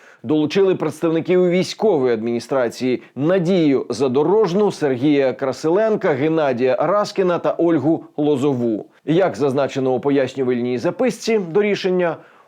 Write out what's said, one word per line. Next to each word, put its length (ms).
долучили 520
представників 760
військової 680
адміністрації 880
Надію 760
Задорожну, 840
Сергія 600
Красиленка, 760
Геннадія 680
Раскіна 640
та 140
Ольгу 520
Лозову. 680
Як 320
зазначено 580
у 60
пояснювальній 760
записці 600
до 240
рішення, 540